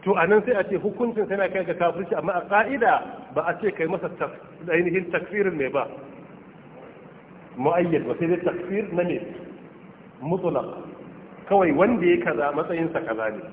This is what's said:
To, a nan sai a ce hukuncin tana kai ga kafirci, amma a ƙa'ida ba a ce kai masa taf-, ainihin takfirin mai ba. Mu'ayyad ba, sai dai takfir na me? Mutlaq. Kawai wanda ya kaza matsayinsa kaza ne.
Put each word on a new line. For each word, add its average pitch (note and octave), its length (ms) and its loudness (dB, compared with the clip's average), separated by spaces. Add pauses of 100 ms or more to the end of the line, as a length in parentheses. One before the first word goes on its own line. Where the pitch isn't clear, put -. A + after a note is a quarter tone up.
To, F#3+ 120 2
a F#3 120 4
nan G#3 180 6
sai B3 140 2
a F#3 40 2
ce G3+ 120 -2
hukuncin G#3 520 -2
tana G3 220 0
kai F#3 140 -2
ga E3+ 100 -4
kafirci, E3+ 420 0
amma E3 180 -2
a F3 140 0
ƙa'ida A3 540 4 (320)
ba C#3+ 140 0
a F3 140 -2
ce G#3 100 2
kai D#3+ 160 -2
masa E3+ 220 -2 (100)
taf-, D3 160 -4 (340)
ainihin F3 420 2
takfirin F#3 440 0
mai C3+ 140 0
ba. B2+ 180 0 (1700)
Mu'ayyad E3 520 2
ba, B2 120 0
sai E3+ 80 0
dai F3 160 2
takfir F#3 500 -2
na F3+ 100 2
me? F3 160 -2 (1040)
Mutlaq. D#3+ 440 0 (840)
Kawai F#3+ 240 6
wanda F#3 340 4
ya F3 180 6
kaza D3 280 0
matsayinsa E3 540 -2
kaza A2 240 -2
ne. G#2 100 -8 (140)